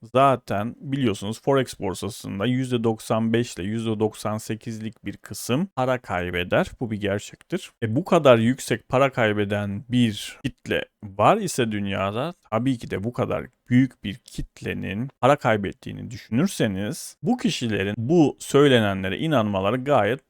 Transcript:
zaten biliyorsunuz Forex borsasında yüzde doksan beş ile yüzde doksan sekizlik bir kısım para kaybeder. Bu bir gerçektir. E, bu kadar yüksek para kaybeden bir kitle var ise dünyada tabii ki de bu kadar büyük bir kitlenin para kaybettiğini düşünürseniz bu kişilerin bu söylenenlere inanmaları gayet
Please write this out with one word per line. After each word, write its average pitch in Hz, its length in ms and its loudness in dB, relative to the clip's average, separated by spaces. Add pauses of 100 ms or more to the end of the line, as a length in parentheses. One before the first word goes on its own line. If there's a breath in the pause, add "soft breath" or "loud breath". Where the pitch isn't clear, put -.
zaten 120 800 2
biliyorsunuz 120 640 -2
Forex 135 380 0
borsasında 98 640 -6
yüzde 127 380 -2
doksan 113 500 -2
beş 120 220 -2
ile 87 80 -8
yüzde 110 360 -4
doksan 107 380 -2
sekizlik 107 680 -10
bir 101 120 -8
kısım 135 580 -4
para 127 260 0
kaybeder. 90 680 -2 (120)
Bu 113 120 -6
bir 104 100 -4
gerçektir. - 720 -6 (120)
E, 110 120 -2
bu 165 100 0
kadar 143 320 8
yüksek 117 520 -2
para 135 220 2
kaybeden 104 800 0
bir 120 540 0
kitle 107 420 -4 (180)
var 104 340 4
ise 139 340 -2
dünyada 101 600 -2 (180)
tabii 120 260 0
ki - 140 -14
de 95 120 -4
bu 123 100 -4
kadar 104 320 -4 (240)
büyük 127 340 4
bir 101 120 -6
kitlenin 98 920 -8 (120)
para 131 140 4
kaybettiğini 104 760 -4
düşünürseniz 117 1120 -4
bu 226 140 0
kişilerin 104 600 -2
bu 139 420 4
söylenenlere 104 800 4
inanmaları 110 640 0
gayet 127 360 2 (100)